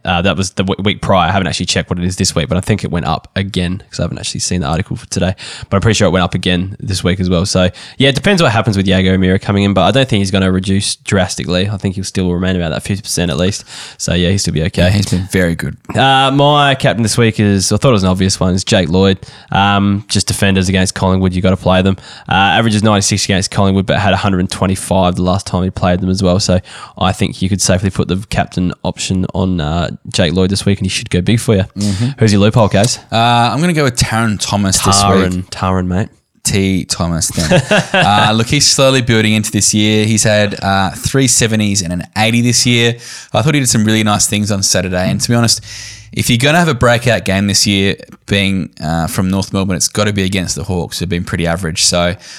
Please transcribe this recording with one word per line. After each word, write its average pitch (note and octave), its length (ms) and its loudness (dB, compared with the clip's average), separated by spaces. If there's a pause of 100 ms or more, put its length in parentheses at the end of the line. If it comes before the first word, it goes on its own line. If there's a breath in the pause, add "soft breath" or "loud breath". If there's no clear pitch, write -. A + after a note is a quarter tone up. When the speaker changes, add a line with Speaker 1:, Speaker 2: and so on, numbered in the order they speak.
Speaker 1:
uh, F2 160 0
that F#2 160 0
was F#2 140 -4
the G2 120 -2
w-, F#2+ 180 -4
week G2+ 200 -2
prior. F2+ 260 2
I - 20 0
haven't F#2+ 160 0
actually F2+ 200 -4
checked - 240 -2
what F2 80 -2
it F2 80 -2
is F#2 100 -4
this - 180 -2
week, D#2+ 140 -2
but F2 80 0
I F#2 60 0
think G#2+ 220 -2
it - 60 -4
went D#2+ 140 -4
up - 320 -4
again F#2+ 540 -4
'cause - 100 -10
I F2+ 40 -2
haven't - 140 -6
actually - 220 -8
seen F2+ 220 -4
the C#2+ 40 -2
article E2 300 -4
for - 120 -16
today. F#2 260 -2 (340 loud breath)
But G2 80 0
I'm G2 60 2
pretty A2 160 2
sure G2 100 4
it - 20 2
went F2+ 140 2
up F2 100 -4
again F2+ 460 -2
this F#2+ 240 -6
week F2+ 160 0
as F2+ 80 0
well. F2+ 160 2
So, F#2 240 2 (300 loud breath)
yeah, C3+ 100 4
it C3+ 60 2
depends F3+ 280 2
what C#3 80 4
happens G#2+ 280 0
with G2 100 0
Jago F#2 240 2
O'Meara F#2+ 260 2
coming G2+ 260 0
in, G2+ 100 2
but F#2 80 2
I E2+ 80 4
don't C3 180 2
think G#2+ 120 0
he's G2 100 -2
gonna F#2+ 200 0
reduce F#2+ 460 -2
drastically. F#2 720 -2
I G#2 80 -6
think F#2+ 200 -4
he'll F#2+ 80 -8
still F#2 280 -2
remain F2+ 240 0
about E2+ 140 -2
that B1+ 120 -6
fifty G2 200 -4
percent F2 280 -2
at C2+ 60 -2
least. F#2 300 -2 (320 loud breath)
So, - 160 -4
yeah, F2 160 2
he'll G2 80 0
still E2+ 160 -2
be D#2 100 0
okay. F2 200 0
Speaker 2:
Yeah, F2+ 60 4
he's G2+ 200 0
been F#2 200 -2
very F2 240 0
good. C#2+ 220 -8 (180)
Speaker 1:
Uh, C3+ 360 2
my C#3+ 320 4 (140)
captain A#2 260 0
this A2 160 0
week A2+ 220 2
is, G2+ 320 2
I G#2 40 0
thought C#3 120 2
it C3 40 6
was G2 120 2
an F#2+ 40 4
obvious F#2+ 300 0
one, F#2 160 0
is F#2 100 -2
Jake F#2 240 2
Lloyd. F#2+ 300 2 (320 loud breath)
Um, G2+ 580 2
just - 200 -2
defenders F#2+ 400 2
against F#2 260 0
Collingwood, F#2 400 2
you F2+ 80 -2
gotta F#2 140 2
play F#2 260 2
them. F#2+ 140 2 (320 loud breath)
Uh, - 40 0
averages G#2 500 2
ninety-six G#2 420 2
against F#2+ 260 -2
Collingwood, G2 340 2
but C2+ 140 0
had G2 140 2
a F#2+ 40 2
hundred F#2+ 240 0
and F#2 100 -2
twenty-five F#2 640 0
the F2+ 60 -2
last F2+ 240 0
time F2+ 160 -2
he F#2 80 -2
played F2+ 300 0
them F#2 80 -2
as F#2 140 0
well. F2+ 180 2
So F#2 180 2 (380 loud breath)
I F#2 160 0
think - 300 -4
you F#2 60 0
could G2 120 0
safely F#2 300 0
put - 180 -4
the F#2+ 220 -2
captain F2+ 420 -2 (120)
option F#2 500 -4
on, F#2 260 0
uh, D#2 300 -2 (220)
Jake E2+ 200 2
Lloyd F#2 180 2
this G2 140 -2
week, G2+ 140 0
and - 80 -4
he - 20 -2
should - 220 -6
go F2+ 100 0
big G#2+ 200 2
for A2 160 2
you. F#2+ 60 2
Speaker 2:
Mm-hmm. G2+ 560 -2
Speaker 1:
Who's A2 140 4
your G2+ 80 4
loophole, A2 280 4
Kaz? - 300 0 (120)
Speaker 2:
Uh, A#2+ 420 2
I'm B2+ 80 -2
gonna F3 120 0
go D3+ 120 0
with B2 120 0
Taran A2 440 0
Thomas G2+ 380 0
this G2 240 2
Speaker 1:
Taran, G2 340 2
Speaker 2:
week. F#2 100 -6
Speaker 1:
Taran, F#2 420 -2
mate. F2+ 220 -2 (340)
Speaker 2:
T F#2+ 400 0
Thomas E2+ 440 -4
then. D3 380 0
Speaker 1:
<laughs> - 260 0
Speaker 2:
Uh, G#2+ 420 2
look, A2+ 140 0
he's C#3+ 180 2
slowly C3+ 360 2
building A2 320 2
into G#2+ 160 0
this G#2 240 0
year. G#2+ 300 2
He's G#2+ 180 0
had, G#2 400 0
uh, F#2+ 280 0
three - 360 -2
seventies G#2+ 560 0
and E2+ 100 -6
an F2 120 -6 (120)
eighty A2+ 240 2
this A#2+ 240 0
year. A#2 300 2 (380 loud breath)
I A2+ 100 2
thought D3+ 120 2
he D3 60 2
did B2+ 80 0
some A2+ 160 2
really A2 200 2
nice G#2+ 240 2
things G#2 240 -2
on G2 100 -2
Saturday. F#2 480 0
And G2 100 -2
to - 80 -4
be A#2+ 60 2
honest, A#2 260 2 (500 loud breath)
if - 180 -4
you're A#2+ 100 2
gonna C#3+ 200 2
have F3 100 4
a D3 60 2
breakout A#2+ 500 2
game G2 220 0
this G2 200 0
year, G2 300 2 (300)
being, G2 440 0 (120)
uh, E2 240 -2
from F#2+ 240 -2
North F#2+ 220 -2
Melbourne, G2+ 240 -2
it's - 120 -4
gotta G#2 240 -2
be G2+ 120 0
against F#2 320 -2
the - 80 -8
Hawks, F2 340 -6
who've F2 100 -6
been F2 160 -4
pretty E2+ 220 -4
average. E2+ 380 -2
So F2 320 0 (220 loud breath)